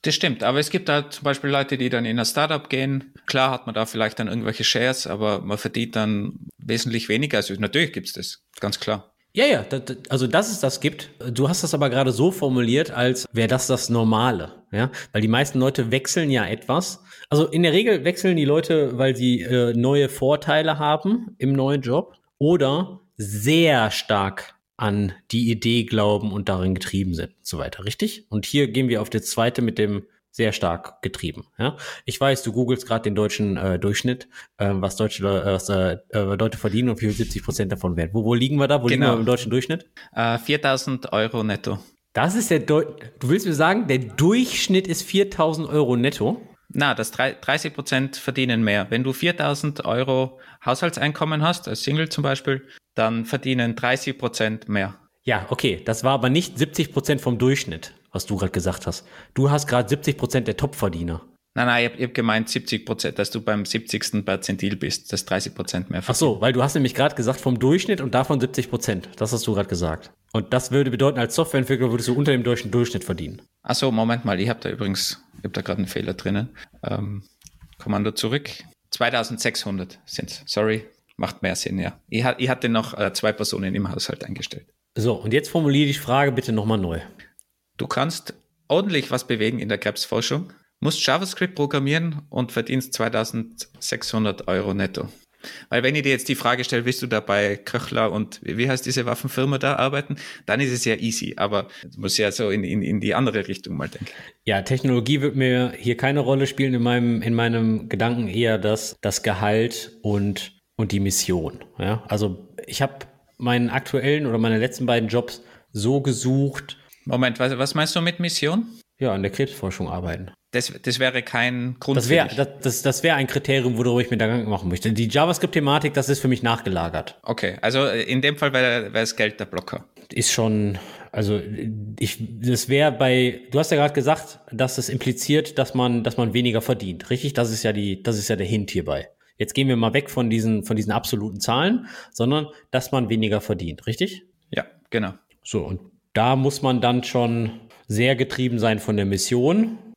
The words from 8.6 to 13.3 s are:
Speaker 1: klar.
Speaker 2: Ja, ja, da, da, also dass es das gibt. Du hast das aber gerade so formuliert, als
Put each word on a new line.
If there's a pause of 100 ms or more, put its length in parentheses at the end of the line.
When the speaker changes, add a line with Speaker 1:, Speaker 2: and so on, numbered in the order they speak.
Speaker 1:
klar. (200)
Speaker 2:
Ja,
ja,
da,
da, (160)
also
dass
es
das
gibt. (180)
Du
hast
das
aber
gerade
so
formuliert,
als